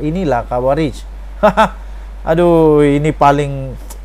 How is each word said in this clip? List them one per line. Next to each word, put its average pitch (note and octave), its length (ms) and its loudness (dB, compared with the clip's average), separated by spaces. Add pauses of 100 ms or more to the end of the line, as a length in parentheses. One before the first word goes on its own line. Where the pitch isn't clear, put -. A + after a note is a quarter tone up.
Inilah D3+ 400 -2
Khawarij." C3 640 -2 (320)
<laughs> - 80 4 (880)
Aduh, D#3+ 480 4
ini D3 320 2
paling, C#3 640 0 (260)